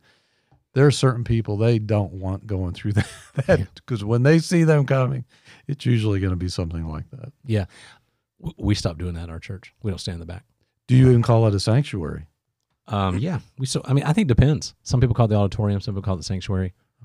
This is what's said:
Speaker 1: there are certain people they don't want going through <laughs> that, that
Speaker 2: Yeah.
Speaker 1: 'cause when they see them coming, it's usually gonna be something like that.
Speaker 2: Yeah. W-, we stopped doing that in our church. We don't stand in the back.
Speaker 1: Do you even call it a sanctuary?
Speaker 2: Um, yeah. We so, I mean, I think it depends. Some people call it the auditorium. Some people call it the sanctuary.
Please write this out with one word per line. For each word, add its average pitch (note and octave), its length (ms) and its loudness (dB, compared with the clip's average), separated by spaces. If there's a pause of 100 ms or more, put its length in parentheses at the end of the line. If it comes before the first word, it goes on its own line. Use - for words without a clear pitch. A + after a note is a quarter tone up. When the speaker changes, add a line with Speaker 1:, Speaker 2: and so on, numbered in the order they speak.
(760)
Speaker 1:
there C3+ 120 6
are C#3+ 60 6
certain B2 320 0
people G#2+ 320 -2
they A2+ 240 2
don't G#2 320 -2
want F#2+ 340 -8
going F#2 280 -4
through G#2 180 -6
<laughs> - 20 -2
that, G2+ 140 0 (380)
that F#3 120 2
Speaker 2:
Yeah. G2 60 -2 (220)
Speaker 1:
'cause G#2 180 -6
when A#2 180 0
they D#3 160 6
see E3 240 2
them D3+ 240 4
coming, C3 380 -2 (420)
it's D3 180 -8
usually A2 360 0
gonna F#2 160 -2
be F2+ 120 -4
something E2+ 400 -6
like D#2 220 -10
that. - 220 -18 (120)
Speaker 2:
Yeah. G#2+ 200 -2 (760)
W-, - 140 -12 (100)
we G2+ 120 2
stopped E2 240 -6
doing F2+ 140 -6
that E2 100 -10
in E2 60 -14
our D#2+ 100 -12
church. - 420 -18
We G#2+ 80 -4
don't F#2+ 80 -8
stand - 180 -8
in E2 40 -12
the E2 60 -14
back. F2 180 -16 (420)
Speaker 1:
Do B2 80 2
you B2+ 140 8
even A#2+ 140 6
call A2+ 260 4
it G2+ 60 2
a G2 40 0
sanctuary? F2 680 -2 (580)
Speaker 2:
Um, F#2+ 320 -2
yeah. D#3 220 -4 (180)
We C3 80 -4
so, - 200 -4
I B2+ 60 -2
mean, C#3 120 2
I D3+ 80 0
think G#3 180 2
it A#2 60 4
depends. C3 460 2
Some - 180 0
people A#2+ 140 2
call A#2+ 100 4
it G#2+ 60 2
the G#2+ 40 2
auditorium. G2+ 460 0
Some G2+ 140 -8
people F#2+ 100 -8
call F#2+ 100 -2
it F2 40 -6
the - 60 -10
sanctuary. F#2 500 -4 (300)